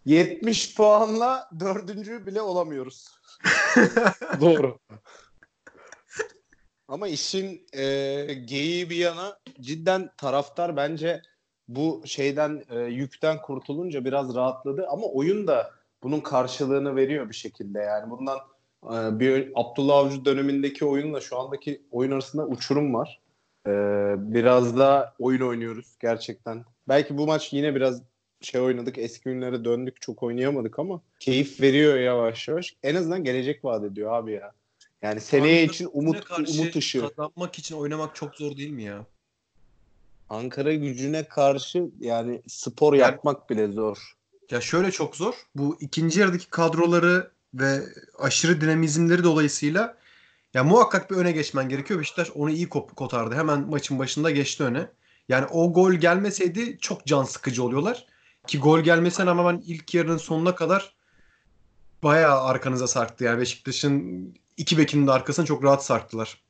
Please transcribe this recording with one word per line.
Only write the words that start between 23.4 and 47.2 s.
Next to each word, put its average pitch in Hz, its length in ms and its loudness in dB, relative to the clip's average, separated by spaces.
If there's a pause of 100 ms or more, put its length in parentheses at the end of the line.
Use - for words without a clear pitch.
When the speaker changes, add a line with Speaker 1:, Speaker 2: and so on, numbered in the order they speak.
Speaker 1:
E, 101 40 0 (460)
biraz 120 600 4
da 135 420 4
oyun 131 220 2
oynuyoruz 117 580 -6
gerçekten. 117 680 -6 (220)
Belki 147 300 2
bu 151 100 0
maç 156 260 -2
yine 143 220 0
biraz 127 260 0 (400)
şey 127 200 -4
oynadık, 123 360 -2
eski 117 260 -10
günlere 127 420 -6
döndük, 120 360 -4
çok - 220 -10
oynayamadık 123 560 -4
ama 175 220 -8 (180)
keyif 135 420 -2
veriyor 139 360 6
yavaş 120 500 0
yavaş. 175 360 -6
En 143 120 0
azından 180 280 -2
gelecek 131 420 -4
vaat 113 180 -2
ediyor 104 300 -6
abi 113 180 -4
ya. 101 200 -10 (500)
Yani 107 200 -6
seneye 151 400 4
Speaker 2:
Ankara 160 120 2
Speaker 1:
için 175 120 -8
Speaker 2:
Gücüne - 140 -6
Speaker 1:
umut, 156 260 -2
Speaker 2:
karşı 160 360 -4
Speaker 1:
umut 165 140 -4
ışığı. - 260 -4 (140)
Speaker 2:
kazanmak 170 440 -10
için 160 160 -12
oynamak 151 400 -6
çok 147 200 -12
zor 147 220 -10
değil 143 120 -12
mi 127 140 -10
ya? 101 220 -12 (1200)
Speaker 1:
Ankara 127 440 -4
Gücüne 143 500 -4
karşı 139 680 0 (100)
yani 117 480 -4
spor 147 460 2
Speaker 2:
Yani 135 80 8 (100)
Speaker 1:
yapmak 135 380 -4
bile 107 180 0
zor. 104 460 -6 (380)
Speaker 2:
Ya 120 100 -2
şöyle 180 300 0
çok 151 240 -6
zor. 214 180 -4 (220)
Bu 143 240 -2
ikinci 160 400 0
yarıdaki 180 300 2
kadroları 170 840 2 (220)